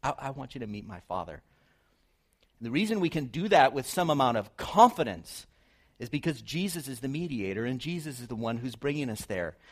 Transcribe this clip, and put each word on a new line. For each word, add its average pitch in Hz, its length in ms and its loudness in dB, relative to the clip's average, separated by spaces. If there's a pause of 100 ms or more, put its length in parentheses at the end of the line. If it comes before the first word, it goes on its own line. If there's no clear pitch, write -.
I, 135 160 -2
I 139 120 -8
want 135 240 -12
you 135 60 -10
to 117 60 -6
meet 104 200 -10
my 92 220 -12
Father." 85 340 -6 (1160)
And 117 60 -6
the 117 40 -4
reason 208 300 2
we 175 80 2
can 156 180 -2
do 165 220 -4
that 151 240 8
with 135 160 -2
some 175 220 0
amount 131 260 4
of 104 220 -4
confidence 156 880 4 (520)
is 117 100 -8
because 147 340 -2
Jesus 160 460 -4
is 131 100 -8
the 123 80 -6
mediator 123 580 -2
and 127 140 -2
Jesus 151 400 -6
is 123 80 -12
the 120 80 -8
one 113 220 -2
who's 120 180 -6
bringing 143 340 -2
us 107 180 -6
there. 87 300 -4 (160)